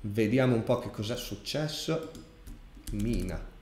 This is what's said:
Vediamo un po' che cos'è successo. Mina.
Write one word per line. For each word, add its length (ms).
Vediamo 520
un 80
po' 160
che 140
cos'è 240
successo. 920
Mina. 680